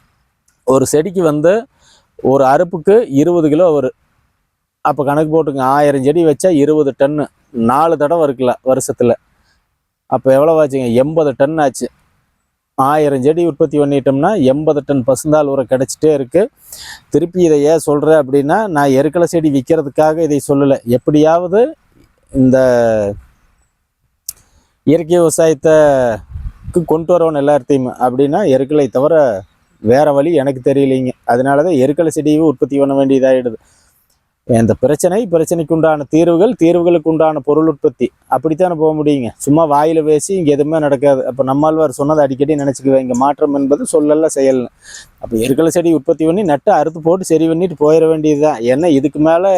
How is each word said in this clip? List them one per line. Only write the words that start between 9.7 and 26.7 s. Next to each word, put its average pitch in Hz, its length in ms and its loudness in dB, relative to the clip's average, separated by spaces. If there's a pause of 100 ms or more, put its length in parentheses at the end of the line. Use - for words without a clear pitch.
அப்ப 131 240 0
எவ்வளவு 156 260 2
ஆச்சுங்க? 131 340 -2
எண்பது 147 440 0
டன் 156 220 -2
ஆச்சு. 135 280 -2 (880)
ஆயிரம் 143 440 0
செடி 165 240 0
உற்பத்தி 147 320 -2
பண்ணிட்டோம்னா 143 520 0 (140)
எண்பது 147 420 0
டன் 139 180 -2
பசுந்தாள் 151 440 0
உரம் 135 220 -4
கிடைச்சிட்டே 135 440 -2
இருக்கு. 139 280 0 (680)
திருப்பி 175 340 -2
இதை 156 200 4
ஏன் 156 160 2
சொல்றேன் 151 400 2
அப்படின்னா, 143 380 0 (100)
நான் 143 240 0
எருக்களை 147 360 0
செடி 156 220 -2
விக்கிறதுக்காக 151 680 0
இதை 151 220 0
சொல்லல. 139 460 0
எப்படியாவது 156 760 0 (720)
இந்த 131 260 2 (2250)
இயற்கை 165 300 0
விவசாயத்தை 160 580 2 (1120)